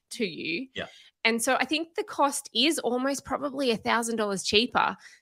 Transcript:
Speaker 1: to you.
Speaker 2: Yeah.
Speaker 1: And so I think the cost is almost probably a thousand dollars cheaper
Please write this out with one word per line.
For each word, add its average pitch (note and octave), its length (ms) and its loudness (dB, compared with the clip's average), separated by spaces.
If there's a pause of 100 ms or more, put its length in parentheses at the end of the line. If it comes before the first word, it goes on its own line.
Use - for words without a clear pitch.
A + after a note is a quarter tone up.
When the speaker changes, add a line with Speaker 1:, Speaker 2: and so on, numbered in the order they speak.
(100)
Speaker 1:
to A#3 140 -4
you. E3+ 500 -6
Speaker 2:
Yeah. - 120 -6 (380)
Speaker 1:
And A3+ 180 2
so C4 160 2
I - 60 -2
think - 320 -4
the G#4 80 -2
cost - 500 0
is E4 260 2
almost C4 440 -2
probably C4 480 -2
a G#3 40 0
thousand A3+ 400 0
dollars G3+ 280 -2
cheaper - 520 2 (260)